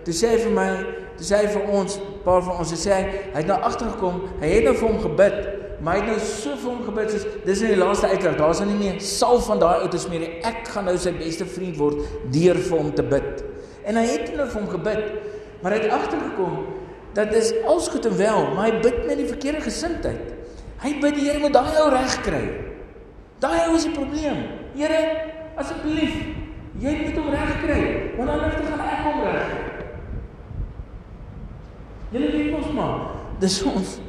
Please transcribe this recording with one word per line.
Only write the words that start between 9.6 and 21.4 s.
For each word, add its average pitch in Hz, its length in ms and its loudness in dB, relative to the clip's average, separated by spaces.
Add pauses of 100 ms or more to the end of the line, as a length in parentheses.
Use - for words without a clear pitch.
ou 185 60 0
te 170 100 0
smeer 170 220 -2
nie. 165 240 -6
Ek 226 240 -4
gaan 196 180 -4
nou 180 120 2
sy 180 140 0
beste 165 340 -4
vriend 175 320 -6
word 147 200 2 (340)
deur 170 240 6
vir - 220 2
hom 151 160 2
te - 100 2
bid." - 400 0 (420)
En 208 100 0
hy 226 100 4
het 302 300 -2
nou 285 120 0
vir 220 140 -4
hom 190 80 -4
gebid, 202 340 -2 (580)
maar 180 120 0
hy 226 80 2
het 220 100 2
agtergekom 214 720 -2 (480)
dat 208 180 0
dis 220 220 4 (120)
als 330 220 4
goed - 180 -2
en 202 120 2
wel, 196 360 4
maar 190 160 2
hy 220 120 2
bid 254 260 4
met 285 100 0
die 277 80 0
verkeerde 269 360 -4
gesindheid. 247 720 -4 (500)
Hy 285 160 -2
bid, 294 160 4
"Die 285 140 2
Here 294 100 2
moet 294 140 4